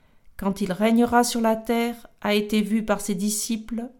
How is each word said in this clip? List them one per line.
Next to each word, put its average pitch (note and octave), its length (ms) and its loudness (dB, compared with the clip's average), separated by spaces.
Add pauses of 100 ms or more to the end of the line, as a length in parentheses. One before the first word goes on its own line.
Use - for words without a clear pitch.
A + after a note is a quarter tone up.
(360)
quand G3 260 -4
il F#3 100 -2
régnera A#3 520 4
sur A#3+ 180 -2
la A3 140 2
terre, A#3 500 -4 (160)
a G#3 140 2
été G#3+ 260 2
vu G#3+ 240 0
par G3+ 160 -2
ses G3+ 140 -4
disciples A3 760 -4 (100)